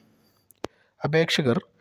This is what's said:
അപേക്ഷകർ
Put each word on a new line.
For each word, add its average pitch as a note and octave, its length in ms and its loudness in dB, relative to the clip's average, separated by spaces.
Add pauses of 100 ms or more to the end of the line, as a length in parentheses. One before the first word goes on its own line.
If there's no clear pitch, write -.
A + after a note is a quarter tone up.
(1040)
അപേക്ഷകർ D#3 540 0 (220)